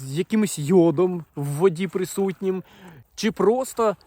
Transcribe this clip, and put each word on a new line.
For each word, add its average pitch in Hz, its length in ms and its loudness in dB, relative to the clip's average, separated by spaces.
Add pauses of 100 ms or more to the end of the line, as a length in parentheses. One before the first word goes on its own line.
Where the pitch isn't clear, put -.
якимось 180 540 -2
йодом 170 680 2 (120)
в 143 80 -6
воді 160 420 0
присутнім, 190 760 -4 (520)
чи 208 180 -2
просто 226 640 0 (100)